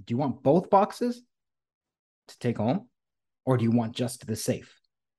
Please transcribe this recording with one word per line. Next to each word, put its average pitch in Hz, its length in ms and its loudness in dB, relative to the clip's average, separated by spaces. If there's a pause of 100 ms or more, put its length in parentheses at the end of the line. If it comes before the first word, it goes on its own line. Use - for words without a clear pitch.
Do - 80 -8
you 120 60 0
want 139 240 -4
both 165 280 4
boxes 208 520 0 (1080)
to - 100 -20
take 117 200 -4
home, 120 300 -2 (580)
or 131 100 4
do 113 80 0
you 113 60 2
want 113 240 0
just - 320 -8
the 110 100 -6
safe? - 380 -6 (440)